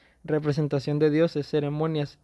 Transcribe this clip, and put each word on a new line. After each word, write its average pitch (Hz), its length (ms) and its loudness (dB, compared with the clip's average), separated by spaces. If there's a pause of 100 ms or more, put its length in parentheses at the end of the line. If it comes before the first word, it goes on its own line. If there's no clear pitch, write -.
(240)
representación 147 760 0
de 151 100 4
dioses, 151 380 2
ceremonias, 151 760 -2